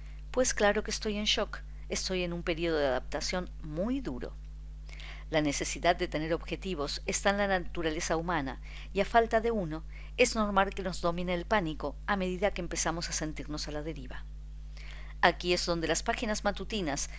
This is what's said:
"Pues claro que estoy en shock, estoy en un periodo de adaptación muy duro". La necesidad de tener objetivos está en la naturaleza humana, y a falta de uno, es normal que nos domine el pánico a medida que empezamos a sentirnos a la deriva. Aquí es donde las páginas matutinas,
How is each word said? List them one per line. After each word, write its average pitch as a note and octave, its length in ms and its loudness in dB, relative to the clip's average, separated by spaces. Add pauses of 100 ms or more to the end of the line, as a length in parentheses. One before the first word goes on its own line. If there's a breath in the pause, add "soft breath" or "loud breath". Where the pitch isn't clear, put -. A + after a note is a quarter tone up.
(300 loud breath)
"Pues B3+ 240 2
claro G#3 300 4
que A3 60 -6
estoy G#3 260 0
en G#3 100 -2
shock, - 320 2 (320 loud breath)
estoy F#3 320 0
en F3 100 -2
un F3 100 -4
periodo E3 360 2
de C#3+ 80 4
adaptación D3 640 0 (120)
muy F#3+ 380 -2
duro". B2 340 -4 (920 loud breath)
La D#3 140 4
necesidad D#3 540 2
de F3 120 0
tener D#3 240 -2
objetivos D#3+ 720 -2
está - 240 0
en G3 80 4
la G3+ 100 4
naturaleza F3 680 0
humana, D#3+ 460 -2 (320 loud breath)
y F#3+ 60 4
a G3 40 2
falta A#3 380 4
de A#3 80 2
uno, E3 340 -2 (320 loud breath)
es B3 180 6
normal G3+ 360 4
que G3 120 -4
nos F3 200 -4
domine F3 320 2
el E3+ 100 0
pánico D#3 500 2 (120)
a G3+ 100 2
medida F#3 360 2
que F#3 100 -4
empezamos - 480 0
a - 20 -4
sentirnos D3+ 560 -4
a D3 40 -6
la D3 100 -4
deriva. D3 420 -6 (960 loud breath)
Aquí F3 320 4
es F3 140 2
donde E3+ 220 0
las D#3+ 140 2
páginas - 400 0
matutinas, F#3+ 760 -2